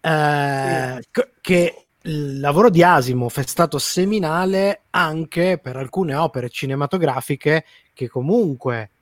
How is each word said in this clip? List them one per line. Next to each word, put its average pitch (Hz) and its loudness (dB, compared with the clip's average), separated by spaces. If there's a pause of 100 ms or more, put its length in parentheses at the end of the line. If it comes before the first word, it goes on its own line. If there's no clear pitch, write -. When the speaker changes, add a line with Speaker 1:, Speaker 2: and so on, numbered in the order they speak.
Speaker 1:
Eh, 139 -2
Speaker 2:
Sì. - -20
Speaker 1:
c-, - -2 (120)
che 175 0 (180)
il 147 -6
lavoro 147 4
di 170 6
Asimov 127 4
è 135 -4
stato 160 0
seminale 190 0
anche 165 0
per 127 -10
alcune 143 -4
opere 135 -2
cinematografiche 143 -2 (300)
che 123 -10
comunque 131 -2 (120)